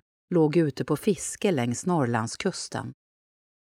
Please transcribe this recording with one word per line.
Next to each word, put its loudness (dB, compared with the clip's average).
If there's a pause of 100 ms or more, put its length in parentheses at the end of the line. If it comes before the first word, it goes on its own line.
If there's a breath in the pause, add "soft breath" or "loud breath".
(300)
låg 4
ute 2
på 0
fiske -2
längs 0
Norrlandskusten. -2 (760)